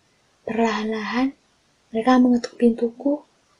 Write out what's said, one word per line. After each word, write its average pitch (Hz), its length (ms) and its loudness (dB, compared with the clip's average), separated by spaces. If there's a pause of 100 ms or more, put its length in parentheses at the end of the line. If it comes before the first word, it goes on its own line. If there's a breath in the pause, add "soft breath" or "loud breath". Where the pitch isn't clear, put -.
(460)
Perlahan-lahan, 220 880 -4 (560)
mereka 240 280 2
mengetuk 247 400 2
pintuku 240 640 0 (380)